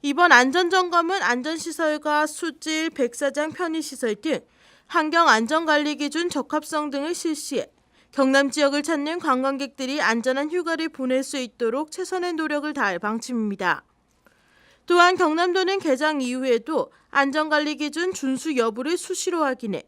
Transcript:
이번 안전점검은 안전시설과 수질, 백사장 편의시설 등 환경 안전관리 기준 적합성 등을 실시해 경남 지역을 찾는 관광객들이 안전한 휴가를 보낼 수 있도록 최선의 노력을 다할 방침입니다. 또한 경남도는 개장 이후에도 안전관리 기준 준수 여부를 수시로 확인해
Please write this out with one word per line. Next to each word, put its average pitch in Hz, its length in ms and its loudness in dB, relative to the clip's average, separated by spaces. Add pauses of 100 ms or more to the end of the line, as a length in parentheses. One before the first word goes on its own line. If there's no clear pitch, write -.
이번 294 280 6
안전점검은 339 880 4
안전시설과 302 1040 -2
수질, 320 640 -6
백사장 285 600 -4
편의시설 311 640 -4
등 220 240 -4 (480)
환경 330 400 2
안전관리 294 680 2
기준 302 340 -4
적합성 302 640 -4
등을 285 240 -4
실시해 294 560 -6 (400)
경남 269 400 4
지역을 285 320 2
찾는 320 380 -2
관광객들이 269 840 -2
안전한 254 480 0
휴가를 330 380 -2
보낼 262 340 -2
수 269 160 -6
있도록 247 540 -4
최선의 359 400 -4
노력을 302 400 -2
다할 196 260 -2
방침입니다. 208 880 -2 (1000)
또한 349 300 6
경남도는 359 600 2
개장 294 420 0
이후에도 254 680 0 (220)
안전관리 302 640 0
기준 302 360 -2
준수 269 440 -4
여부를 247 420 -2
수시로 349 460 -2
확인해 240 440 -4